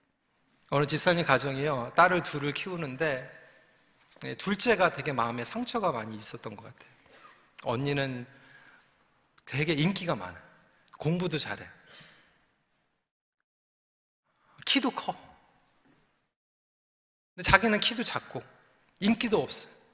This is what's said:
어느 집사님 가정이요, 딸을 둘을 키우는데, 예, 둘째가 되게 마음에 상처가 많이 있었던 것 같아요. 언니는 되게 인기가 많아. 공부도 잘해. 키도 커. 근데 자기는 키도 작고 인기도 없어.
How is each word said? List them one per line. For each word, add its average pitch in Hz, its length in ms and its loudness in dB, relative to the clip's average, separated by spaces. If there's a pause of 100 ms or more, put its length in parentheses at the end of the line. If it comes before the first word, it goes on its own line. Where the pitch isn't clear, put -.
(720)
어느 143 160 4
집사님 165 380 2
가정이요, 135 720 0
딸을 175 260 6
둘을 143 300 -4
키우는데, 143 800 -4 (920)
예, 131 100 -8
둘째가 196 580 2
되게 147 200 -4
마음에 120 320 -2
상처가 220 480 -2
많이 110 240 -6
있었던 107 400 -10
것 107 80 -18
같아요. - 260 -20 (720)
언니는 131 640 -4 (1160)
되게 156 300 0
인기가 170 400 0
많아. 92 320 -12 (520)
공부도 170 400 -2
잘해. - 300 -8 (3000)
키도 269 260 2
커. - 240 -6 (2250)
근데 180 140 -2
자기는 214 320 6
키도 226 220 2
작고 - 400 -6 (560)
인기도 220 440 2
없어. - 260 -4 (260)